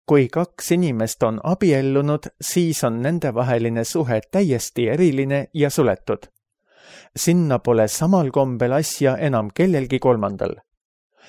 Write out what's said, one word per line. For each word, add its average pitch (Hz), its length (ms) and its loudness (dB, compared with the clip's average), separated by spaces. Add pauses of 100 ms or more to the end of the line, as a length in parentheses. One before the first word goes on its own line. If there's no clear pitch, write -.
kui 139 220 4
kaks - 440 -6
inimest 135 500 -2
on 113 220 -2
abiellunud, 147 840 0 (140)
siis 170 440 -2
on 117 180 -2
nendevaheline 120 840 -2
suhe 123 360 -2 (100)
täiesti 127 580 0
eriline 139 680 0
ja 143 160 2
suletud. 110 560 -2 (920)
Sinna 165 420 2
pole 110 300 2
samal 165 420 2
kombel 127 420 0
asja 139 440 0
enam 120 380 -2
kellelgi 135 440 0
kolmandal. 104 580 -2 (720)